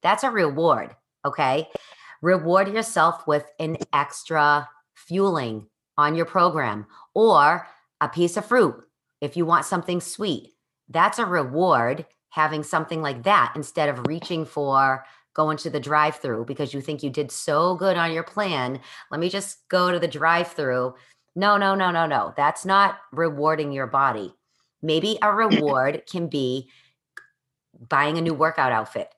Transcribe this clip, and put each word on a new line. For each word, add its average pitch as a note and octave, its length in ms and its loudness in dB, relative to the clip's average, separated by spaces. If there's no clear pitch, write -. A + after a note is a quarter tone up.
That's G3+ 240 0
a C4+ 60 0
reward, D#3 640 0
okay? C#3+ 460 -2
Reward F3+ 480 2
yourself F#3+ 580 0
with D3 320 0
an D#3+ 200 -4
extra D3 720 0
fueling D#3 800 -2
on D3+ 180 2
your E3 120 0
program D3 600 0
or E3+ 520 4
a D3 80 -2
piece E3+ 260 0
of G#3+ 80 -4
fruit A3 420 2
if D3 160 -6
you E3+ 80 0
want D#3+ 180 2
something F3 380 -4
sweet. - 500 -6
That's F3 280 2
a A#3+ 60 0
reward, D3+ 800 0
having D#3 340 -2
something D#3+ 380 -4
like C#3 220 -6
that, D#3 340 2
instead D3+ 320 -4
of B2 180 -6
reaching D#3+ 380 -6
for C3+ 600 0
going D#3 240 0
to D#3 140 -8
the D3 100 -4
drive-thru C#3+ 640 0
because C3+ 280 -6
you C#3+ 80 -8
think C#3+ 220 -8
you C#3 80 -4
did C#3 220 -4
so E3 420 0
good F3+ 220 0
on E3 160 0
your E3 100 -4
plan. C#3 580 -4
"Let D3 80 -8
me F3 100 -2
just G3 400 -8
go F3+ 220 2
to F3 80 0
the E3+ 80 0
drive-thru." D3 880 0
No, G3+ 220 2
no, G3 180 2
no, F#3 160 0
no, E3 160 0
no. A#2+ 300 -2
That's D3 280 0
not F#3+ 360 2
rewarding D3+ 640 0
your C3+ 160 -4
body. A#2+ 480 0
Maybe D#3+ 400 0
a G#3 120 4
reward D3+ 760 2
<clears throat> - 40 -20
can E3+ 180 -6
be C3 420 -4
buying C#3+ 440 -2
a E3 40 -2
new E3 140 -2
workout D3 360 0
outfit. A2 480 -4